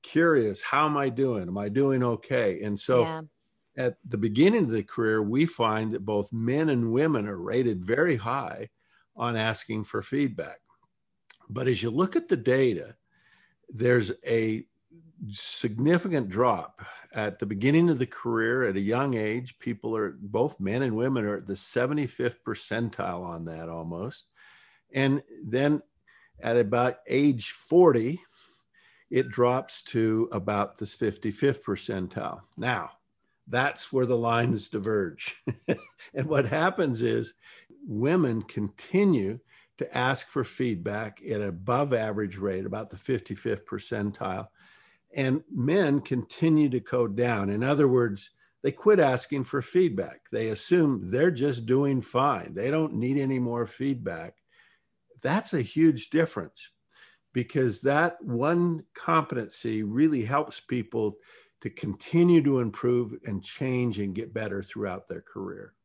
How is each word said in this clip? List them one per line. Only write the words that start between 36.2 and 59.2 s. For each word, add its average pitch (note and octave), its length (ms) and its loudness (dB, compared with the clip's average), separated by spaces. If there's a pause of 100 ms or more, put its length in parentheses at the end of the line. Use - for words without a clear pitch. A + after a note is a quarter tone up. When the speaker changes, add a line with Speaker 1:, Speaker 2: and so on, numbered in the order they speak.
Speaker 1:
what C#3+ 180 2
happens D#3 560 0
is A#2 320 -2 (540)
women B2+ 560 0
continue A#2 960 0 (380)
to - 200 -6
ask B2+ 300 0
for - 160 -2
feedback G#2 800 -4
at G#2+ 180 -4
an G2+ 80 -4
above B2 440 0
average G#2+ 440 -2
rate, F#2+ 280 -4
about G#2+ 240 -8
the - 80 -16
fifty-fifth - 680 -4
percentile. G2+ 840 -6 (680)
And C3+ 360 0
men D3 500 2
continue D3+ 680 2
to B2 100 0
go B2 280 0
down. G#2+ 420 0
In G#2+ 140 -2
other C#3+ 240 4
words, A#2+ 440 2 (320)
they C3+ 80 0
quit G3+ 280 4
asking C3+ 440 2
for C3 180 -4
feedback. B2 600 0 (100)
They A2 180 -2
assume C#3 540 2
they're B2+ 280 2
just B2 360 -2
doing C3+ 340 2
fine. B2 540 0
They A2+ 160 -2
don't D#3+ 240 -2
need B2+ 220 0
any C3+ 220 0
more A#2+ 280 -2
feedback. A#2 680 -6 (840)
That's F#3 320 -2
a D3+ 80 0
huge D3+ 480 2
difference - 600 -2 (640)
because B2+ 480 0
that D#3 420 2
one E3 640 0 (100)
competency A#2 880 -2